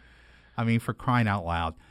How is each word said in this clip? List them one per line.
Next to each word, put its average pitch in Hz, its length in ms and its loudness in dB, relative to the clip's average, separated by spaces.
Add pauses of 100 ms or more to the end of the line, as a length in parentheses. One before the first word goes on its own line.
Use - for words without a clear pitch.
(560)
I 117 80 -2
mean, 117 160 2
for - 140 -6
crying 120 340 2
out 101 160 -2
loud. 82 300 -2 (160)